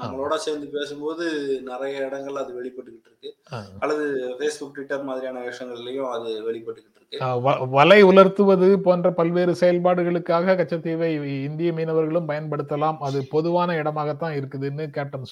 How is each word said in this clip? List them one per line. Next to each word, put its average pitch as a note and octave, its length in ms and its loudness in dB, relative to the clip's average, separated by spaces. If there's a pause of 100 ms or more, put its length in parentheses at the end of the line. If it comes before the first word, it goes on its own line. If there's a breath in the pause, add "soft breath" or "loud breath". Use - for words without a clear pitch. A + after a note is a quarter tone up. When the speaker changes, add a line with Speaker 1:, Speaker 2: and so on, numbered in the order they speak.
Speaker 1:
ஆ. A2+ 120 -8
Speaker 2:
நம்மளோட C#3 220 -4
சேர்ந்து D3+ 380 -6
பேசும்போது D3 540 -8 (360)
நிறைய C3 360 -8
இடங்கள் C#3 360 -8
அது B2 280 -8
வெளிப்பட்டுக்கிட்டு A#2+ 440 -16
இருக்கு. - 300 -20 (160)
Speaker 1:
ஆ. A2+ 100 -10 (160)
Speaker 2:
அல்லது C#3 600 -4
Facebook, C#3+ 400 -6
Twitter C#3 260 -6
மாதிரியான B2+ 360 -8
விஷயங்கள்லயும் B2 680 -8
அது A2+ 420 -6
வெளிப்பட்டுக்கிட்டு A2+ 420 -14
இருக்கு. - 260 -16
Speaker 1:
ஆ, B2+ 180 -2
வ-, C3 300 0
வலை D#3 340 10
உலர்த்துவது F#3+ 720 6
போன்ற F3+ 340 2
பல்வேறு F3 420 2
செயல்பாடுகளுக்காக F3 1000 2
கச்சத்தீவை D#3+ 880 -2
இந்திய D#3 300 -2
மீனவர்களும் D#3+ 560 0
பயன்படுத்தலாம், D3+ 720 -2
அது C#3 300 -2
பொதுவான E3+ 420 0
இடமாகத்தான் D3+ 720 -4
இருக்குதுன்னு C#3 440 -6
கேப்டன் C#3 460 -8